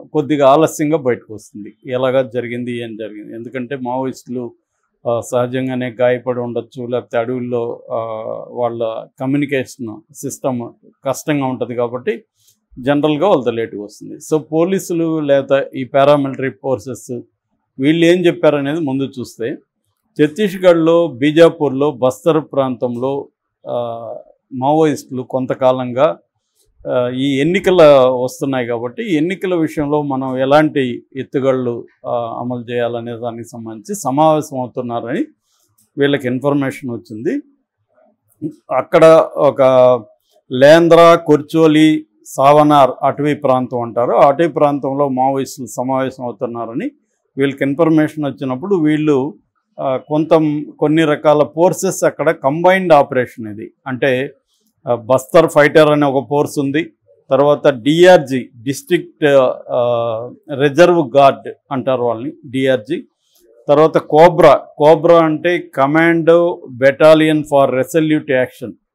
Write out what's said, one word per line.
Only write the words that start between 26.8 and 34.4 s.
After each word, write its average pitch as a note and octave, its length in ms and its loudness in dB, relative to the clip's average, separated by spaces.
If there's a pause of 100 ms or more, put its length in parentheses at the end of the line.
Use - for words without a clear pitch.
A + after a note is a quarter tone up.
ఆ, B2 220 -2
ఈ C3+ 300 -4
ఎన్నికల F3+ 440 2 (260)
వస్తున్నాయి B2+ 580 -4
కాబట్టి A#2+ 360 -8
ఈ G#3 120 -4
ఎన్నికల F3+ 400 -2
విషయంలో D3+ 460 -2
మనం C3 360 -6
ఎలాంటి C3+ 680 0 (120)
ఎత్తుగడలు, B2+ 720 -4 (200)
ఆ, A#2+ 340 -6
అమలు B2 320 -10
చేయాలనే A#2 460 -6
దానికి A2+ 320 -12
సంబంధించి A2+ 460 -14
సమావేశం D3 640 -2